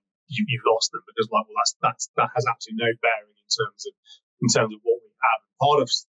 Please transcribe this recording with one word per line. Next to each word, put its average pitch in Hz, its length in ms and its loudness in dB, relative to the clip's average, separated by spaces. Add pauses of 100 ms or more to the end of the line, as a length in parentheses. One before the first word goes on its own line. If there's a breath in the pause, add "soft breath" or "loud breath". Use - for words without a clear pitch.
(280)
you, 170 200 -4
you've 120 200 -2
lost 113 240 2
them 110 160 -12
because, 110 240 -2
like, 107 160 0
well, 107 100 -14
that's, - 240 0
that's, - 240 -4 (140)
that 113 160 2
has 120 100 -2
absolutely 113 380 -6
no 117 80 2 (100)
bearing 110 300 -2
in - 180 -16
terms - 380 -4
of, - 60 -12 (500 soft breath)
in 127 80 4
terms 113 240 2
of 107 80 -16
what 117 180 2
we - 100 -20 (120)
have. 117 160 2 (180)
Part 143 240 4
of 123 80 0
s-, - 160 -2 (100)